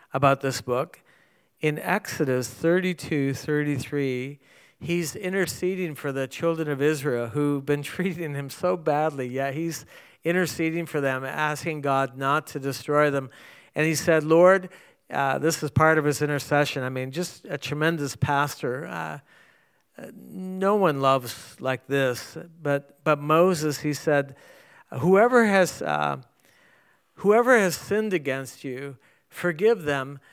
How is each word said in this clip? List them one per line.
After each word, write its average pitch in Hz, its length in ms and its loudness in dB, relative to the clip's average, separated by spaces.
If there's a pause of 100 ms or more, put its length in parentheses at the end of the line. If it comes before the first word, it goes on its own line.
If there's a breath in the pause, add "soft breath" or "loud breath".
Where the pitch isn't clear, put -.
(140 soft breath)
about 139 260 4
this 135 200 -4
book. 127 400 -4 (600 soft breath)
In 151 180 0
Exodus 147 680 -2
thirty-two, 165 880 0
thirty-three, 143 1040 -4 (420 soft breath)
he's 170 340 -4
interceding 185 800 -4
for 143 160 -6
the 135 160 -4
children 160 440 -2
of 135 100 -2
Israel 139 460 0
who've 143 400 -2
been 147 160 0
<laughs> - 120 -12
treating 170 400 -4
him 139 140 -6
so 180 300 -2
badly, 151 480 0
yet 131 280 -4
he's 165 300 -6 (380 loud breath)
interceding 165 640 -2
for 151 140 -4
them, 135 240 0
asking 151 560 -4
God 135 360 0
not 139 320 0
to 147 100 -8
destroy 147 520 0
them. 135 180 -4 (460 loud breath)
And 156 120 2
he 160 80 2
said, 160 300 2
"Lord," 180 460 6 (400 loud breath)
uh, 139 280 0
this 160 240 -2
is 143 80 -4
part 160 280 4
of 147 60 0
his 147 180 0
intercession. 147 600 0
I 127 60 -4
mean, 131 220 -6
just 165 380 -8
a - 100 -8
tremendous 147 580 -2
pastor. 143 720 -2
Uh, 160 320 -8 (800 soft breath)
uh, - 80 -16 (240)
no 185 460 -2
one 151 260 2
loves 135 580 0
like 127 280 -4
this. 131 500 -2 (240)
But, 143 420 -4
but 151 140 2
Moses, 156 600 2
he 151 120 -2
said, 143 420 0 (580 loud breath)
"Whoever 202 540 6
has, 190 360 4
uh, 147 360 0 (960 soft breath)
whoever 233 420 6
has 185 160 2
sinned 208 400 -4
against 135 500 -4
you, 135 320 -10 (320 soft breath)
forgive 180 540 0
them. 139 380 -4 (120 soft breath)